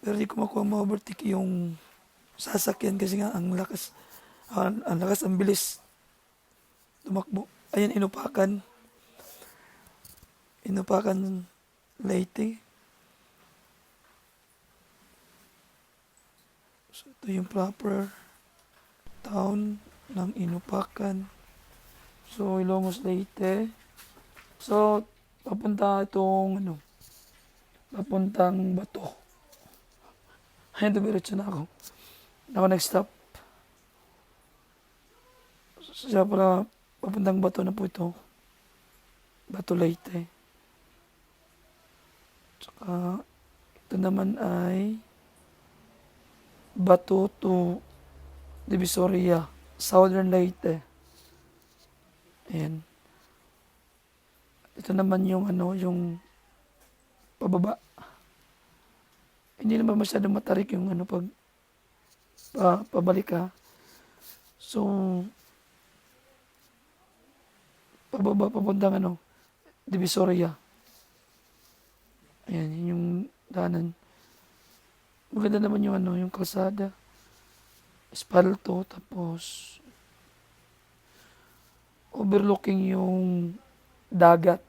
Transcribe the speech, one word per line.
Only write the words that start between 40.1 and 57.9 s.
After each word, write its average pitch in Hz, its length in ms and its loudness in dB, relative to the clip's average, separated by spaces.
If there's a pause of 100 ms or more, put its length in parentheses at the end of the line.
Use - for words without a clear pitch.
Tsaka, 180 640 -6 (560)
ito - 240 -14
naman 196 400 0
ay 185 560 -2 (1800)
Bato 190 640 4
to 180 480 0 (840)
Divisoria, 180 800 2 (240)
Southern 190 560 6
Leyte. 180 480 2 (1800)
Ayan. 160 320 -6 (1900)
Ito - 160 -4
naman 190 320 2
yung, 190 240 0
ano, 180 240 0
yung 180 480 -4 (1200)
pababa. 185 400 0 (1800)